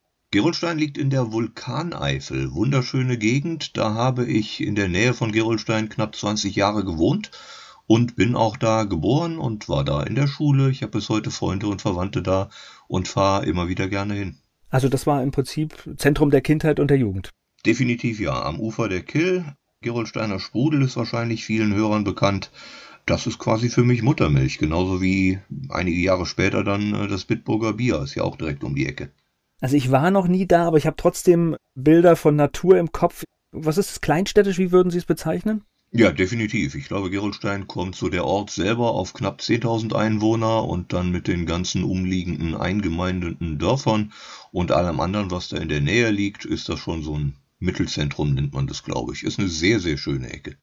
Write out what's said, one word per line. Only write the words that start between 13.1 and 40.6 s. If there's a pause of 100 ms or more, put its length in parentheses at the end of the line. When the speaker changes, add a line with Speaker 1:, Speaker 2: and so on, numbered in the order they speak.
Speaker 1:
immer
wieder
gerne
hin. (340)
Speaker 2:
Also
das
war
im
Prinzip (100)
Zentrum
der
Kindheit
und
der
Jugend? (340)
Speaker 1:
Definitiv
ja.
Am
Ufer
der
Kill. (360)
Gerolsteiner
Sprudel
ist
wahrscheinlich
vielen
Hörern
bekannt. (560)
Das
ist
quasi
für
mich
Muttermilch,
genauso
wie (300)
einige
Jahre
später
dann,
äh,
das
Bitburger
Bier,
ist
ja
auch
direkt
um
die
Ecke. (520)
Speaker 2:
Also
ich
war
noch
nie
da,
aber
ich
habe
trotzdem (180)
Bilder
von
Natur
im
Kopf. (280)
Was
ist
es,
kleinstädtisch,
wie
würden
Sie
es
bezeichnen? (280)
Speaker 1:
Ja,
definitiv.
Ich
glaube,
Gerolstein
kommt
so
der
Ort
selber
auf
knapp
zehntausend
Einwohner